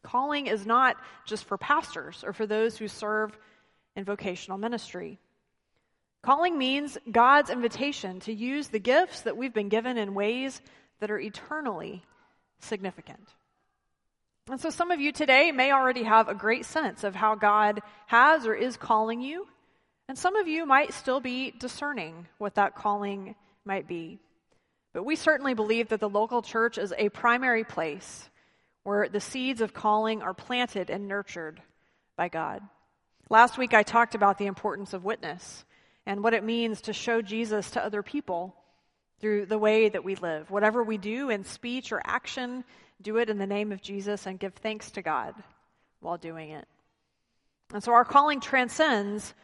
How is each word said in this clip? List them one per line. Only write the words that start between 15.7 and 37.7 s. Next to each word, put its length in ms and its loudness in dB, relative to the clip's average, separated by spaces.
already 300 2
have 260 6
a 60 -2
great 320 0
sense 360 -4
of 120 -4
how 200 2
God 460 4
has 380 6
or 80 0
is 220 -2
calling 460 0
you, 240 -10
and 120 -12
some 180 0
of 100 2
you 200 -2
might 260 4
still 260 -2
be 340 -6
discerning 760 -10
what 200 -4
that 180 2
calling 600 -4
might 240 -6
be. 300 -10
But 140 -6
we 100 0
certainly 380 2
believe 340 0
that 120 -2
the 100 -2
local 320 0
church 340 -2
is 220 -4
a 100 2
primary 560 2
place 640 -8
where 260 0
the 100 -2
seeds 440 -2
of 100 -2
calling 480 2
are 140 -6
planted 560 -2
and 180 -6
nurtured 540 -8
by 140 -2
God. 320 -6
Last 260 8
week 160 0
I 100 8
talked 320 4
about 220 4
the 80 -4
importance 480 -6
of 140 -8
witness 580 -10
and 180 -4
what 120 4
it 100 0
means 380 -2
to 100 -8
show 300 -2
Jesus 480 -4